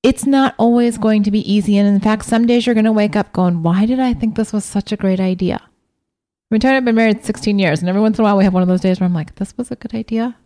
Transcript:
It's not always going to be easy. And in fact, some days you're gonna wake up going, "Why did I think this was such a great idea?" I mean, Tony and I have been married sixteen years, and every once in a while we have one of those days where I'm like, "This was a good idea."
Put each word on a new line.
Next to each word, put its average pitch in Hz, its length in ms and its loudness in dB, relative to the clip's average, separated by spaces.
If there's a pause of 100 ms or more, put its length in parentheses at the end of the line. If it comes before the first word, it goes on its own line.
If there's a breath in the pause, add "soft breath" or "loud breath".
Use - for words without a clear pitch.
It's 262 240 0
not 269 320 2
always 233 400 2
going 214 260 2
to 208 60 0
be 208 200 -2
easy. 202 280 2
And 202 100 4
in 202 120 2
fact, 214 240 0
some 233 220 0
days 240 200 2
you're 240 80 0
gonna 220 180 2
wake 208 240 0
up 202 160 -2
going, 175 300 0
"Why 185 240 2
did 254 120 0
I 254 160 0
think 220 220 -4
this 220 160 -4
was 208 120 -4
such - 280 -6
a 214 40 -4
great 190 220 0
idea?" 185 420 -2
I - 920 -14
mean, 220 60 2
Tony 254 100 2
and - 20 4
I - 40 4
have 254 80 0
been 233 100 0
married 220 300 2
sixteen 202 340 -2
years, 165 220 0
and 175 80 -4
every 190 120 0
once 214 180 0
in 226 40 0
a - 20 2
while 202 120 2
we 190 80 4
have 190 100 2
one 185 80 2
of 180 60 0
those 180 140 0
days 185 180 0
where 185 60 0
I'm 175 80 -2
like, 156 220 -8
"This - 200 -10
was 247 140 -10
a 247 60 -10
good - 180 -12
idea." 226 520 -6